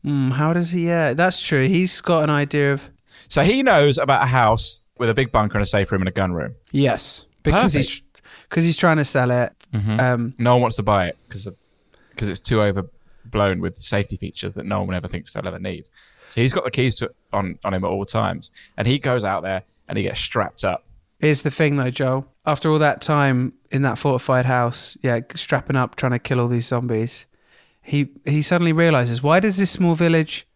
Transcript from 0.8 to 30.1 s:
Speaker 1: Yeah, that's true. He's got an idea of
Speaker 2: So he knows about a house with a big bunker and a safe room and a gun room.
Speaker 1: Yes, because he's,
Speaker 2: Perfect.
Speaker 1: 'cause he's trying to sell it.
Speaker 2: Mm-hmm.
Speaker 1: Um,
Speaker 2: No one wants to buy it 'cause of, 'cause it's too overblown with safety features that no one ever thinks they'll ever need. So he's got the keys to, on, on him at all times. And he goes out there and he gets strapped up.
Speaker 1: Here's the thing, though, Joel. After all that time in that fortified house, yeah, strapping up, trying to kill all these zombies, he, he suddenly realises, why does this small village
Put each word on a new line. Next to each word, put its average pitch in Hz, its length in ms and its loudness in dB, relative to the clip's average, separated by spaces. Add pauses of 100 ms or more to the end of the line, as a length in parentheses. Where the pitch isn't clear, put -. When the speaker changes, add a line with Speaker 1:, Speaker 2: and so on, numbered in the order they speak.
Speaker 1:
Yeah, 165 280 0
that's 180 260 0
true. 135 260 0
He's 185 340 0
got 165 240 0
an 151 60 2
idea 143 440 0
of - 160 -8 (380)
Speaker 2:
So 139 140 2
he 254 200 4
knows 151 360 6
about 139 260 2
a - 20 2
house 117 540 2 (180)
with 120 100 0
a 113 60 2
big 120 180 0
bunker 107 260 2
and 104 40 2
a 95 40 0
safe 101 260 0
room 95 100 0
and 92 60 0
a 92 40 -4
gun 92 200 -2
room. 82 240 -6 (160)
Speaker 1:
Yes, 135 520 0 (180)
because 180 300 2
he's, 139 160 0 (140)
Speaker 2:
Perfect. - 200 -20 (280)
Speaker 1:
'cause 165 140 2
he's 170 120 2
trying 160 220 4
to 147 60 2
sell 127 260 0
it. 123 220 0 (200)
Speaker 2:
Mm-hmm. 107 280 0
Speaker 1:
Um, 123 380 0
Speaker 2:
No 123 160 4
one 123 80 6
wants 113 140 0
to 107 60 -4
buy 98 240 2
it - 100 -8 (120)
'cause 101 180 -14
of, 92 100 -14 (600)
'cause - 120 -2
it's 180 120 -4
too 110 200 0
overblown 98 1000 -2
with 87 180 -6
safety 101 380 -4
features - 380 -10
that - 120 -12
no 95 160 -4
one 95 120 -4
ever 87 140 -6
thinks 87 240 -8
they'll 95 160 -8
ever - 100 -10
need. 90 300 -10 (420)
So 113 120 -4
he's 127 100 2
got 180 120 -4
the - 60 -4
keys 131 260 -2
to, - 140 -6 (220)
on, 98 320 -4
on 98 100 -2
him 92 100 -4
at 87 40 -2
all 98 160 -4
times. 95 460 -4 (260)
And 107 100 -2
he 135 120 2
goes 123 260 -2
out 95 180 -2
there 95 200 -4 (260)
and 101 100 -6
he 98 60 -2
gets - 160 -6
strapped - 440 -4
up. 90 200 -2 (340)
Speaker 1:
Here's 151 240 2
the 147 80 -2
thing, 143 260 0
though, 127 140 0
Joel. 131 360 -2 (180)
After 156 260 0
all 156 100 4
that 147 200 2
time 139 520 0 (180)
in 135 120 0
that 123 160 0
fortified 127 480 0
house, 123 560 -2
yeah, 120 180 0 (160)
strapping - 400 -2
up, 127 180 -2
trying 123 180 -2
to 120 60 -2
kill 123 220 -2
all 120 80 0
these 120 180 -2
zombies, 120 600 -4 (540)
he, 143 280 -2 (160)
he 147 180 0
suddenly 170 300 2
realises, 131 500 2
why 156 180 4
does 196 180 0
this 196 120 2
small 175 240 2
village 165 600 0